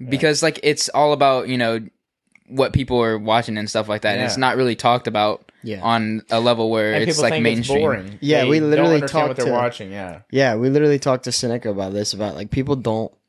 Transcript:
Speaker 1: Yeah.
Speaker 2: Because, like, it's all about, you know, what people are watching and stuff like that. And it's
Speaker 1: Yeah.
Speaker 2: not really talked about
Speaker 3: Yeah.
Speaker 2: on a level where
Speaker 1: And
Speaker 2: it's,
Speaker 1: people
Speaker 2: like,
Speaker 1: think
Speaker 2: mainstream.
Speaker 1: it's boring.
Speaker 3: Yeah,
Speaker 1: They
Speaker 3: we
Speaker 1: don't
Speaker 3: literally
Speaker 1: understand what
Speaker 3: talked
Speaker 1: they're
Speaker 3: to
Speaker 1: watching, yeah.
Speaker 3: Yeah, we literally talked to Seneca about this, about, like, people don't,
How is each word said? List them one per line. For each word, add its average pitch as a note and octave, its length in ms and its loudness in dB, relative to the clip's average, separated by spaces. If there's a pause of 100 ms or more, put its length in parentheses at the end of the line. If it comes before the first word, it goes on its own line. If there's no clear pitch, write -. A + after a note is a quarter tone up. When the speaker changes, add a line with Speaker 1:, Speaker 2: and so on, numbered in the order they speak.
Speaker 1:
Yeah. B2+ 100 -14
Speaker 2:
Because, D3 320 0
like, D#3 220 0
it's D3 240 0
all D3 240 2
about, C3+ 360 2
you B2+ 80 -2
know, A2+ 240 0 (680)
what B2+ 240 0
people B2+ 280 2
are A2+ 180 2
watching A2 400 0
and G#2 120 -6
stuff G#2+ 180 -2
like G#2+ 140 -4
that. G#2 140 0
And A2+ 80 -2
it's G#2+ 120 -4
Speaker 1:
Yeah. C3 40 -2
Speaker 2:
not B2+ 160 2
really B2 180 2
talked A#2+ 320 0
about G#2+ 460 -2 (100)
Speaker 3:
Yeah. G#2+ 200 -8
Speaker 2:
on A2 480 0
a A2+ 100 0
level A2+ 300 2
where G#2+ 240 2
Speaker 1:
And G#2 100 0
Speaker 2:
it's, E3 80 0
Speaker 1:
people D3+ 100 -2
Speaker 2:
like, - 120 2
Speaker 1:
think - 100 0
Speaker 2:
mainstream. A#2+ 340 0
Speaker 1:
it's D3+ 60 0
boring. G#2 360 -4
Speaker 3:
Yeah, C#3+ 220 2
Speaker 1:
They B2+ 60 0
Speaker 3:
we D3+ 120 4
Speaker 1:
don't D3+ 100 2
Speaker 3:
literally E3 260 4
Speaker 1:
understand D3 260 0
what C3 140 -2
Speaker 3:
talked - 0 -
Speaker 1:
they're B2+ 100 0
Speaker 3:
to A#2+ 60 0
Speaker 1:
watching, A#2+ 400 -2
yeah. F#2 280 -12 (120)
Speaker 3:
Yeah, C3 240 2
we A#2+ 140 2
literally D3 280 4
talked C3 260 -2
to B2 80 -6
Seneca A#2 380 -4
about G2 220 -4
this, G#2 200 -4
about, G2+ 220 -6
like, G2 160 -10
people C#3 240 -2
don't, A2+ 380 -4 (160)